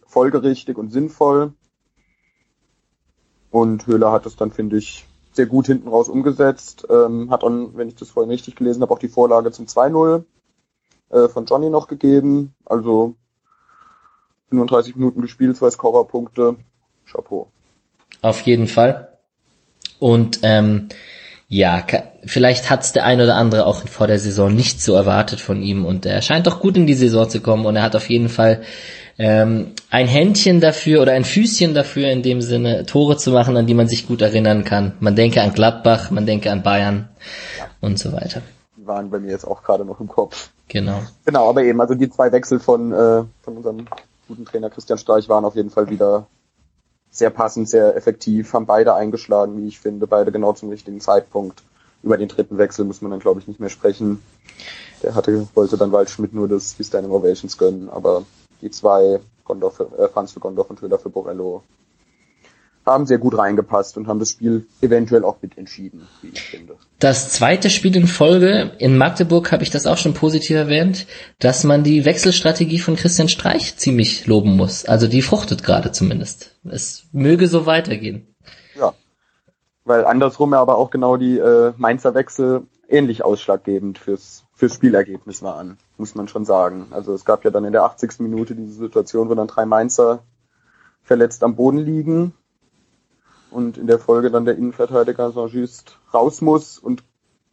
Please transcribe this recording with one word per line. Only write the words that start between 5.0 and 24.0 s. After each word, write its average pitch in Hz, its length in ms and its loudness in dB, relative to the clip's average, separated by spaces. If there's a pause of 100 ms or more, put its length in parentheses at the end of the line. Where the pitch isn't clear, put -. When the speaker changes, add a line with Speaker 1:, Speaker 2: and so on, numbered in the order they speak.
Speaker 1:
sehr 123 140 2
gut 127 180 0
hinten 131 240 -2
raus 113 200 2
umgesetzt. 135 800 -2
Ähm, 117 400 2
hat 127 140 -2
dann, 120 320 -2
wenn 117 120 -8
ich 117 80 -18
das - 140 -20
vorhin 117 220 -2
richtig - 240 -10
gelesen 123 260 -2
habe, 120 120 0
auch 117 60 -4
die 117 100 -8
Vorlage 117 420 2
zum 113 160 -16
zwei 127 220 2
null, 160 360 2 (840)
äh, 120 180 4
von 117 180 -6
Johnny 147 240 0
noch 151 180 -2
gegeben. 143 680 2 (120)
Also 117 500 0 (1300)
fünfunddreißig 123 460 0
Minuten 127 260 -2
gespielt, 127 360 -2
zwei 127 120 2
Scorerpunkte. 120 840 -2 (560)
Chapeau. - 360 -10 (720)
Speaker 2:
Auf 110 200 -2
jeden 117 260 2
Fall. - 500 0 (840)
Und, 117 440 2
ähm, 107 440 2 (600)
ja, 90 340 2
ka-, - 220 -2 (220)
vielleicht 123 440 0
hat's - 240 -2
der - 100 0
ein 123 160 2
oder 117 160 4
andere 110 300 2
auch - 220 -2
vor - 200 -2